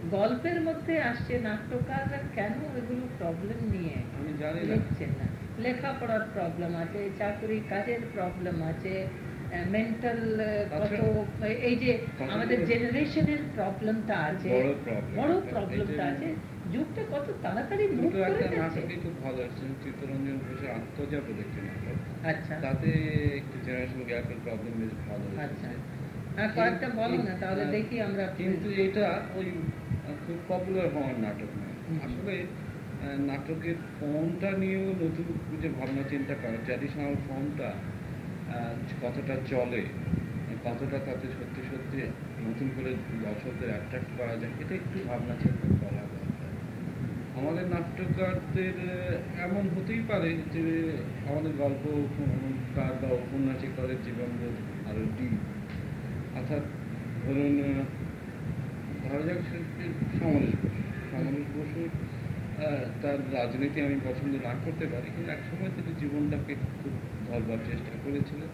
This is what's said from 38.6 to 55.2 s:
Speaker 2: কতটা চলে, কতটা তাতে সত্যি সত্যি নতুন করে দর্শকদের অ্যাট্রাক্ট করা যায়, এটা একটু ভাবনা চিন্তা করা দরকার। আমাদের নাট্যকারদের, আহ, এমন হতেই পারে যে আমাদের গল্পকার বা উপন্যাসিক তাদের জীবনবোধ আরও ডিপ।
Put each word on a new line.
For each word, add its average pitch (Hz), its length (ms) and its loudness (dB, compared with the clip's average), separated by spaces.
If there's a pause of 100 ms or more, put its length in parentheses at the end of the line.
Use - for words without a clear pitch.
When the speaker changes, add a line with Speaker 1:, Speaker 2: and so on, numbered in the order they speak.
Speaker 2:
কতটা 127 340 0 (100)
চলে, 123 360 2 (840)
কতটা 127 340 -2
তাতে 131 280 -4
সত্যি - 440 -6
সত্যি 135 280 -4 (520)
নতুন 131 260 0
করে 127 140 -2 (340)
দর্শকদের 110 440 -4
অ্যাট্রাক্ট 110 400 -4 (100)
করা 117 180 -2
যায়, 123 240 -4
এটা - 140 -2
একটু - 340 -2
ভাবনা 120 340 -2
চিন্তা - 260 6
করা - 340 6
দরকার। - 480 -4 (880)
আমাদের 170 300 0
নাট্যকারদের, 185 1120 0
আহ, 180 640 -2
এমন 190 240 2
হতেই 214 400 0
পারে 175 220 4 (220)
যে 160 400 2 (360)
আমাদের 151 300 0
গল্পকার 139 1300 0 (100)
বা 127 120 2
উপন্যাসিক 135 600 0
তাদের 127 280 0
জীবনবোধ 120 840 -4
আরও 110 160 0
ডিপ। 117 340 2 (960)